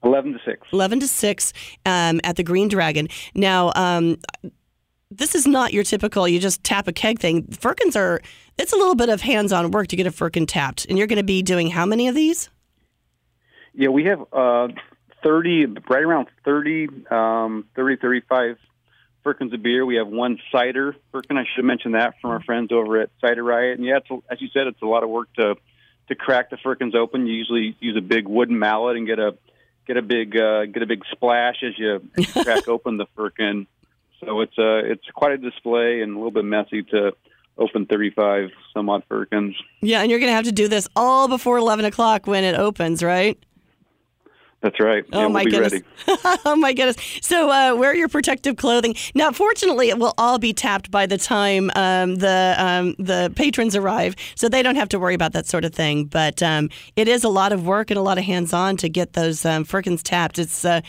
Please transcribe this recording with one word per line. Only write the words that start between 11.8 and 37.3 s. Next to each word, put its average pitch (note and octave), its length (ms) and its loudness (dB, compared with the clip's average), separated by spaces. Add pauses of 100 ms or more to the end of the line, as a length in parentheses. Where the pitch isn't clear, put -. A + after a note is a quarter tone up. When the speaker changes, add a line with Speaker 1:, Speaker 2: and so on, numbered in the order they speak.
Speaker 2:
many A3+ 220 2
of B3 60 -2
these? D#4 360 0 (1200)
Speaker 1:
Yeah, C3+ 160 0
we C#3 160 2
have, F3+ 180 0 (120)
uh, B2 340 2 (540)
thirty, D#3+ 420 2
right B2+ 380 -2
around D#3+ 260 0 (160)
thirty, D3+ 440 -2 (220)
um, A2+ 640 -2
thirty, C3 220 0
thirty-five B2 640 -2 (680)
firkins C3 300 -4
of A2+ 80 -8
beer. B2 240 0
We B2 100 0
have A2 120 -2
one A#2 300 -4 (140)
cider C3 420 0 (160)
firkin. C#3 280 -4
I B2 60 -2
should - 120 -8
have B2+ 80 0
mentioned B2 300 -2
that A#2 260 0
from B2 120 -6
our A2+ 100 -6
friends A#2 280 -4
over A2 300 2
at - 80 -4 (140)
Cider A#2+ 200 0
Riot. A#2+ 360 0
And B2 80 -6
yeah, C3 100 2
it's C3+ 140 -4
a, C3 80 -8 (120)
as B2 120 -10
you C3 100 -10
said, C3+ 140 0
it's B2 160 -10
a A2 40 -4
lot A2+ 180 2
of A2+ 40 -4
work A#2 280 -6
to, G#2 180 2 (540)
to C3+ 80 -4
crack B2 340 0
the B2 80 -12
firkins B2 360 -4
open. A#2+ 320 0
You A2+ 60 -2
usually A2+ 480 -4
use A2+ 160 -4
a G#2+ 60 -2
big G2+ 260 -2
wooden A#2 300 0
mallet A2 400 0
and A2+ 80 -6
get A2 120 -2
a, G#2+ 200 -2 (480)
get B2 100 -2
a B2 60 0
big, A2 340 -2
uh, G#2+ 300 2
get G#2+ 160 -6
a A2+ 40 -4
big G#2 160 -4 (100)
splash A#2+ 540 0
as G#2 120 -10
you, G#2 240 -2 (160)
as - 180 -2
you E3+ 60 0
Speaker 2:
<laughs> - 20 2
Speaker 1:
crack A2+ 240 0
open A2+ 300 -2
the G2+ 80 -4 (100)
firkin. G#2 500 -4 (540)
So G#2+ 200 -4
it's, - 180 -4
uh, A2 260 4
it's - 300 -6
quite D3 160 0
a C#3 80 -4
display A#2+ 640 -2
and G#2 80 -6
a G#2 60 -10
little A2 160 -6
bit G#2 120 0
messy G#2 380 -2
to G2+ 300 0 (440)